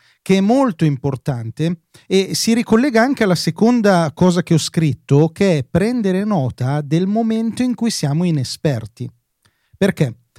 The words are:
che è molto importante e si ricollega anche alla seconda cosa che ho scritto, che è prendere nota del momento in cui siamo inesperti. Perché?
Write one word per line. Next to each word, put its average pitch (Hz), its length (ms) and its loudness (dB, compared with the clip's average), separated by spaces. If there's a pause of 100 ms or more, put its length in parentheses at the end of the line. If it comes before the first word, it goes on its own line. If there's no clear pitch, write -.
(240)
che 190 140 2
è - 20 2
molto 226 440 2
importante 139 960 -4 (260)
e 185 260 0
si 226 220 0
ricollega 226 480 2
anche 262 200 0
alla 185 120 2
seconda 196 800 2
cosa 180 260 2
che - 140 0
ho - 20 4
scritto, 151 720 0
che 170 300 0
è 123 40 -4
prendere 196 600 -2
nota 143 580 -2
del 160 240 -2
momento 220 560 -2
in 254 140 -2
cui 233 160 -2
siamo 151 320 -2
inesperti. 127 840 -4 (680)
Perché? 165 380 0 (240)